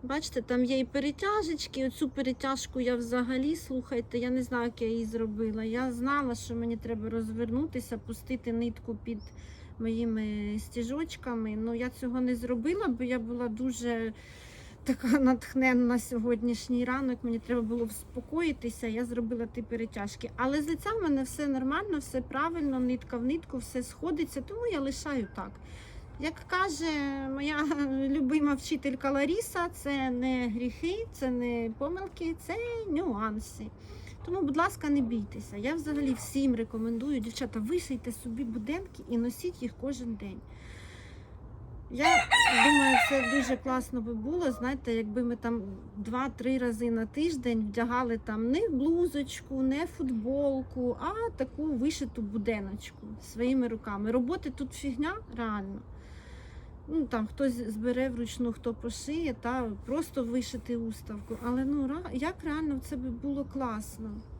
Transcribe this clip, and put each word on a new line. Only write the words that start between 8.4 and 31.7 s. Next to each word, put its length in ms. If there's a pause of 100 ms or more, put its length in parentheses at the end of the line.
нитку 500
під 160 (600)
моїми 800
стіжочками. 960
Ну, 200
я 140
цього 320
не 140
зробила, 520
бо 160
я 160
була 280
дуже 680 (720)
така 360
натхненна 800
сьогоднішній 840
ранок, 380
мені 160
треба 220
було 240
вспокоїтися, 1000
я 180
зробила 400
ті 160
перетяжки. 760
Але 260
з 60
лиця 260
в 100
мене 200
все 240
нормально, 500
все 240
правильно, 580
нитка 380
в 80
нитку, 320
все 260
сходиться, 580
тому 260
я 120
лишаю 560
так. 160 (680)
Як 140 (140)
каже 380 (480)
моя 300 (240)
<laughs> 220
любима 440
вчителька 580
Ларіса, 640
це 360
не 380
гріхи, 640
це 180
не 480